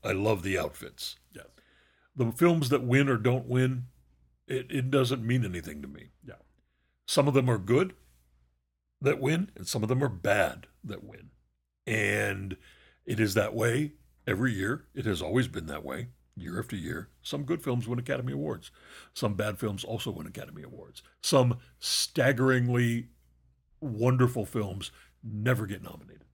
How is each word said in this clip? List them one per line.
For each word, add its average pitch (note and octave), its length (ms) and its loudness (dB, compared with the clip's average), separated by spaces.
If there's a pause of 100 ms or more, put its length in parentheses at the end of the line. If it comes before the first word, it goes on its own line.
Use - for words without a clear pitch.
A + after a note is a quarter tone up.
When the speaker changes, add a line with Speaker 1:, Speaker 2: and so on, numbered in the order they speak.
Speaker 1:
I G#2 80 -2
love G2 320 2
the F#2+ 140 0
outfits. - 600 -8 (160)
Speaker 2:
Yes. - 140 -20 (680)
Speaker 1:
The A#2 160 0
films E3 380 4
that B2+ 140 2
win C3+ 260 4
or B2 80 2
don't B2 300 2
win, B2+ 400 2 (600)
it, C3 220 -4
it C3 220 -2
doesn't C3 340 2
mean A#2+ 180 2
anything E2 380 -6
to C2+ 60 -12
me. C#2+ 220 -18 (160)
Speaker 2:
Yeah. G2+ 100 -16 (720)
Speaker 1:
Some C#3+ 200 4
of C#3 60 2
them B2+ 160 4
are A2+ 80 4
good B2+ 360 2 (1080)
that C3+ 180 2
win, E3 360 0
and - 120 -12
some G#2+ 160 -2
of G#2+ 60 -2
them B2+ 140 4
are - 60 2
bad G2+ 580 2 (160)
that G2 200 -10
win. G#2 260 -20 (560)
And G2+ 680 0 (500)
it A2 140 -2
is G#2 140 4
that G#2+ 200 2
way A#2+ 400 0 (340)
every A2+ 260 0
year. G#2 400 -4
It B2+ 120 -6
has F#2 160 0
always A2 280 2
been D#2+ 180 -8
that D2 160 -8
way, D2+ 240 -8 (300)
year F2 200 -8
after A2 200 -6
year. E2 320 -8 (120)
Some C#3+ 220 -8
good D#3+ 180 -4
films A#2+ 260 -2
win A#2+ 120 -2
Academy B2+ 320 -4
Awards. C#3+ 400 -6 (420)
Some G#2 200 -2
bad G#2 260 -2
films G2+ 240 -4
also A2 280 -6
win E2 160 -8
Academy - 360 -14
Awards. - 400 -18 (180)
Some B2 360 4 (220)
staggeringly B2 1300 2 (720)
wonderful B2 640 2
films G2 460 -6 (300)
never G#2+ 460 0
get F#2+ 160 -8
nominated - 400 -18 (100)